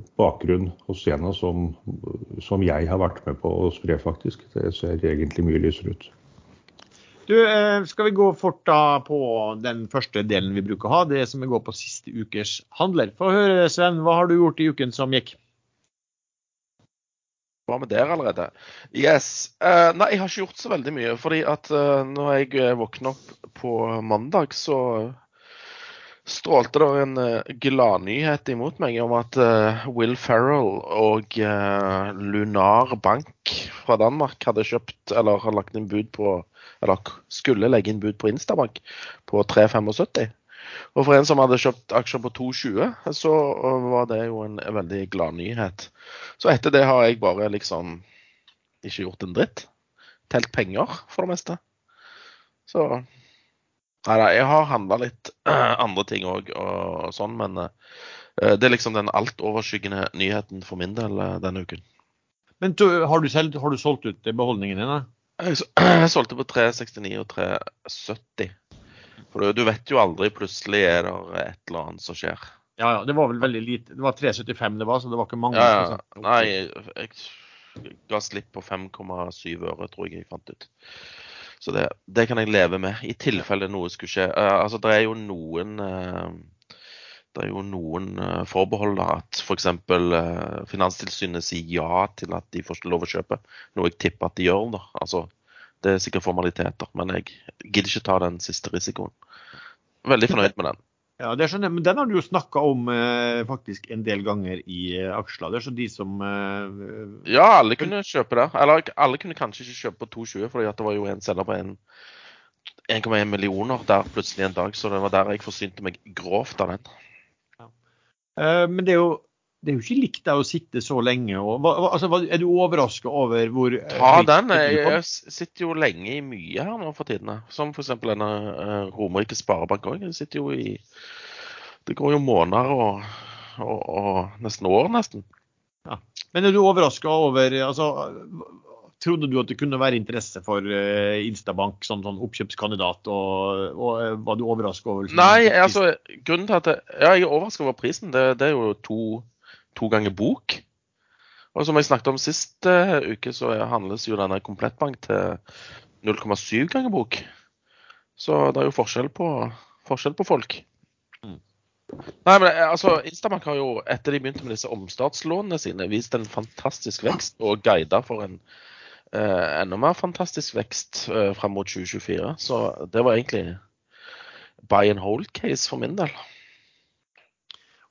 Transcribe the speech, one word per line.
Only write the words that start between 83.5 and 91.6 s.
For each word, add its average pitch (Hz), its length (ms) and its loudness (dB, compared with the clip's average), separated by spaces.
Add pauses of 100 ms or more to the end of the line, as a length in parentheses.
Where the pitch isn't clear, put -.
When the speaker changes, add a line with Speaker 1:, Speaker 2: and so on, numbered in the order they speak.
Speaker 3:
noe 92 200 -6
skulle - 240 -12
skje. 92 160 2
Eh, 101 320 2
altså, 107 200 -2
det 110 120 4
er 107 100 6
jo 110 140 -2
noen, 92 640 -8
eh, 90 880 -10 (640)
det - 100 -6
er 98 60 -6
jo 98 160 -8
noen, 92 460 -8 (100)
eh, 90 260 -4
forbehold 101 520 0
da, 87 80 0 (100)
at - 240 -10
for 95 160 -4
eksempel, 87 560 2
eh, 82 460 -4 (100)
Finanstilsynet 92 720 -4
sier 85 360 -6